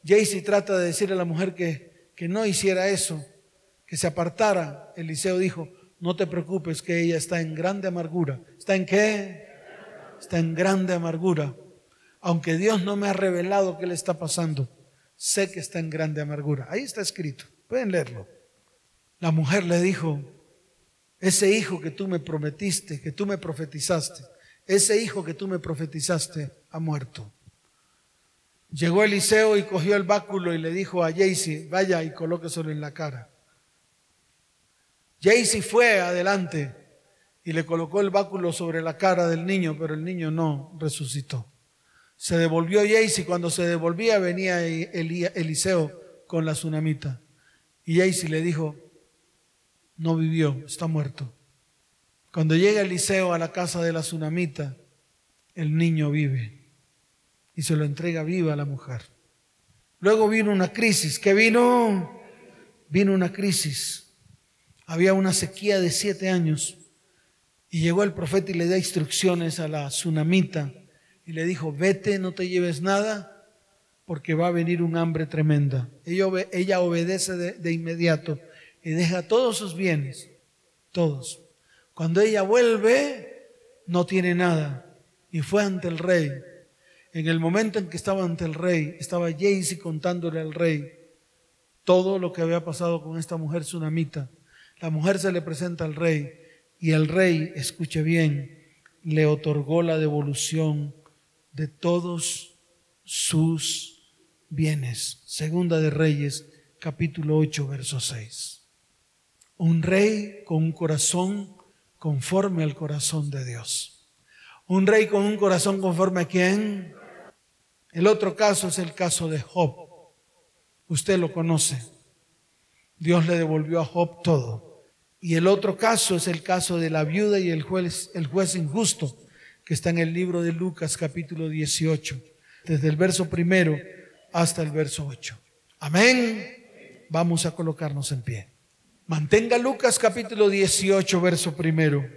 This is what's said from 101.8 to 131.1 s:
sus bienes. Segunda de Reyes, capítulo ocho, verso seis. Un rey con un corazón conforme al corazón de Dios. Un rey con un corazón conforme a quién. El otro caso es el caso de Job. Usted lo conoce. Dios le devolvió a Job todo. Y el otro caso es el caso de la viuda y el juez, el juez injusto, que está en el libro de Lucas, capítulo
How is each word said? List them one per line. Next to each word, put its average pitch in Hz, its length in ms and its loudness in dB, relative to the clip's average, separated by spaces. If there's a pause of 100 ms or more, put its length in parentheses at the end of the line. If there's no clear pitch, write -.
sus - 1120 -2 (320)
bienes. 147 800 -4
Segunda 170 520 0
de 156 120 4
Reyes, 147 560 0 (340)
capítulo 156 580 -2
ocho, 151 300 0
verso 135 320 -6
seis. - 640 -10 (880)
Un 165 280 2
rey 202 600 2
con 160 200 0
un 160 80 0
corazón 180 800 -2 (500)
conforme 170 580 0
al 147 120 -2
corazón 147 560 -4
de 135 160 -8
Dios. - 640 -10 (560)
Un 190 200 4
rey 214 200 6
con 202 160 2
un 208 160 0
corazón 196 420 2
conforme 185 400 2
a 170 60 2
quién. 190 680 0 (1000)
El 170 140 2
otro 214 300 4
caso 202 320 2
es 170 100 -2
el 170 140 -6
caso 170 380 -2
de 151 100 -2
Job. 165 480 -2 (1000)
Usted 180 320 0
lo 165 140 0
conoce. 156 500 0 (1160)
Dios 165 280 4
le 175 120 2
devolvió 156 420 0
a 151 60 -2
Job 175 360 -2
todo. 120 600 0 (340)
Y 165 180 0
el 170 100 4
otro 196 320 4
caso 220 380 2
es 170 120 -2
el 165 140 -4
caso 180 340 -2
de 165 140 0
la 156 140 0
viuda 202 340 2
y 185 100 0
el 160 140 -2
juez, 180 500 -4
el 170 140 -4
juez 175 280 0
injusto, 165 600 -2 (480)
que - 80 -4
está - 160 -2
en 170 80 0
el 165 160 0
libro 175 300 -2
de 170 100 0
Lucas, 165 460 -4
capítulo 160 500 -6